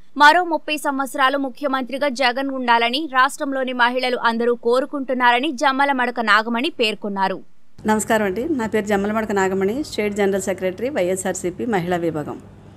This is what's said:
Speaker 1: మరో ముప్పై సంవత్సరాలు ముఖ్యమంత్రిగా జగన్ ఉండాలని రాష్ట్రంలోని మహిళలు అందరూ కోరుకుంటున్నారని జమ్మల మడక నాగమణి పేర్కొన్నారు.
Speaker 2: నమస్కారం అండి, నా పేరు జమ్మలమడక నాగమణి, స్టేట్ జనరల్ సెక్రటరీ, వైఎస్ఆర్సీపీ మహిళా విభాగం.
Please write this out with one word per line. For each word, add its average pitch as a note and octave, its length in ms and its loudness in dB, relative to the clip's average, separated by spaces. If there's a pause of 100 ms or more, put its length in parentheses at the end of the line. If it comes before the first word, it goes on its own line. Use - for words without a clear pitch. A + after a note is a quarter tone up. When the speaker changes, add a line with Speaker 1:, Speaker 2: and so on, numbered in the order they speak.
(160)
Speaker 1:
మరో D#4 280 8
ముప్పై D4+ 320 -2
సంవత్సరాలు C#4 640 0
ముఖ్యమంత్రిగా C4+ 680 -4
జగన్ C4 420 0
ఉండాలని B3 640 0
రాష్ట్రంలోని C4+ 600 0
మహిళలు B3+ 440 0
అందరూ A#3 380 0
కోరుకుంటున్నారని B3+ 1000 2
జమ్మల C#4 400 2
మడక B3 280 -2
నాగమణి A3+ 500 2
పేర్కొన్నారు. G3+ 680 -2 (480)
Speaker 2:
నమస్కారం G#3+ 380 2
అండి, G3+ 260 -2
నా B3 160 -2
పేరు G#3+ 200 -2
జమ్మలమడక G#3 460 0
నాగమణి, G3 520 0
స్టేట్ G#3 300 -2
జనరల్ G3 280 2
సెక్రటరీ, F#3 460 -4
వైఎస్ఆర్సీపీ F#3 800 -2
మహిళా F#3 300 0
విభాగం. D#3 440 -4 (360)